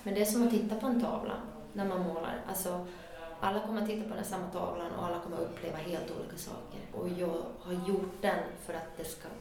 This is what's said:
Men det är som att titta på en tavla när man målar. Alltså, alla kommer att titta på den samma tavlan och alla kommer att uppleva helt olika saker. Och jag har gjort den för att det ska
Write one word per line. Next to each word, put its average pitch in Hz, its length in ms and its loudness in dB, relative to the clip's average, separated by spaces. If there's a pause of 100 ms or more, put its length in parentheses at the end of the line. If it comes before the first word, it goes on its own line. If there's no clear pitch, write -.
Men 196 100 0
det 202 80 6
är 208 40 8
som 233 220 6
att 233 60 8
titta 208 220 4
på 269 120 2
en 233 140 6
tavla - 320 0 (400)
när 196 120 0
man 180 160 2
målar. 165 460 0
Alltså, 180 400 0 (520)
alla 202 200 4
kommer 214 220 0
att 214 60 2
titta 214 220 0
på - 60 -4
den 185 100 -2
samma 180 220 -2
tavlan 175 440 -2
och 175 140 -2
alla 175 140 0
kommer 170 180 -6
att 170 60 2
uppleva 165 340 -4
helt 165 420 -2
olika - 180 -6
saker. - 420 -8 (140)
Och - 240 -2
jag 170 260 0 (180)
har 180 260 -2
gjort 190 340 2
den 190 180 4 (260)
för 170 80 -6
att - 240 -6
det 165 60 -4
ska - 240 -8 (140)